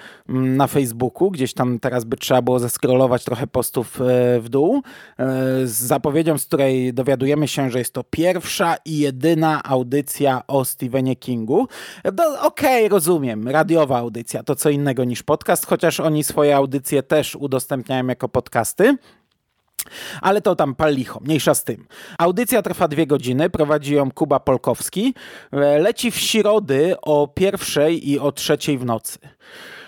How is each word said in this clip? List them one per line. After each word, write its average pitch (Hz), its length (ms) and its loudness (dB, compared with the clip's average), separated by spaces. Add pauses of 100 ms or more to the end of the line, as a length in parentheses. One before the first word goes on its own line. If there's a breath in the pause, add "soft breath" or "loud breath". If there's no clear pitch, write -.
(300 loud breath)
mm, 131 280 0
na 139 100 4
Facebooku, 127 640 -2
gdzieś 131 220 -4
tam 123 260 -2
teraz 123 240 -2
by 117 140 -6
trzeba 127 240 2
było 127 180 0
zeskrolować 123 640 2
trochę 123 240 -4
postów, - 540 -4
e, 123 380 2
w 113 100 -8
dół, 147 280 2
e, 269 60 -2 (840 loud breath)
z 117 40 -6
zapowiedzią, 143 640 0
z - 80 -6
której 131 480 0
dowiadujemy 135 540 0
się, 135 220 -2
że 123 100 -2
jest 120 140 -6
to 127 100 -6
pierwsza 170 720 -2 (100)
i 160 120 -4
jedyna 151 680 0
audycja 135 840 0
o 135 180 2
Stephenie 131 500 -2
Kingu. 127 520 -2 (500 loud breath)
No, 339 60 2 (180)
okej, 254 480 2
rozumiem, 147 580 0
radiowa 151 500 2
audycja 117 460 -6
to 139 120 -2
co - 140 0
innego 143 340 0
niż 123 200 -4
podcast, 160 420 0
chociaż 165 340 0
oni 151 240 0
swoje 147 320 2
audycje 139 480 0
też 151 320 -2
udostępniają 131 720 -4
jako 123 220 -4
podcasty. 175 680 2 (1200 loud breath)
Ale 202 200 2
to 185 140 2
tam 139 200 0
pal 147 200 2
licho, 120 280 -6
mniejsza 147 300 2
z - 100 -2
tym. - 240 -8 (300 loud breath)
Audycja 190 440 2
trwa 185 260 0
dwie 151 200 0
godziny, 131 420 0
prowadzi 147 440 0
ją 139 180 2
Kuba 139 280 0
Polkowski. 139 760 0 (380 loud breath)
E, 143 280 2
leci 226 320 0
w - 40 -10
środę 190 840 2
o 147 260 2
pierwszej 170 800 0
i 143 100 0
o 143 120 0
trzeciej 147 460 -2
w 123 80 -6
nocy. 117 340 -6 (680 loud breath)